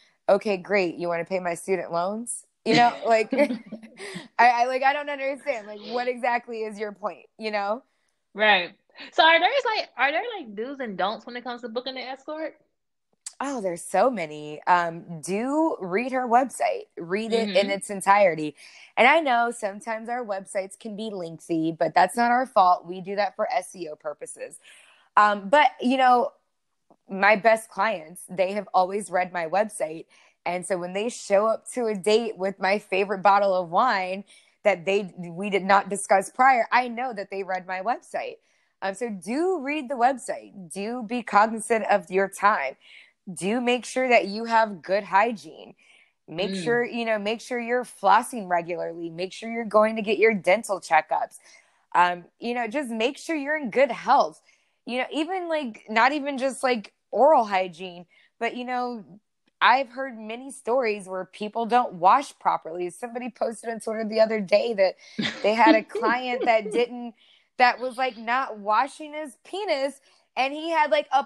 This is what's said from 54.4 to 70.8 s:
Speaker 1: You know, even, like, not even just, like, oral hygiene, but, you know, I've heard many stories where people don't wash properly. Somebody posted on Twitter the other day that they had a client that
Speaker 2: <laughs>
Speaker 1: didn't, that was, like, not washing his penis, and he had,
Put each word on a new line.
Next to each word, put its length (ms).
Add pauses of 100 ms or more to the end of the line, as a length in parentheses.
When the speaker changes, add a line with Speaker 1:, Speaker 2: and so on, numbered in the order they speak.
Speaker 1:
You 120
know, 140
even, 360
like, 420
not 220
even 260
just, 240
like, 320 (160)
oral 340
hygiene, 640 (320)
but, 180
you 80
know, 400 (560)
I've 300
heard 260
many 340
stories 580
where 180
people 400
don't 280
wash 440
properly. 520
Somebody 380
posted 420
on 100
Twitter 240
the 160
other 200
day 340
that 200 (480)
they 120
had 200
a 80
client 640
that 240
Speaker 2:
<laughs> 20
Speaker 1:
didn't, 420 (440)
that 220
was, 180
like, 180
not 420
washing 560
his 300
penis, 560 (360)
and 180
he 160
had, 220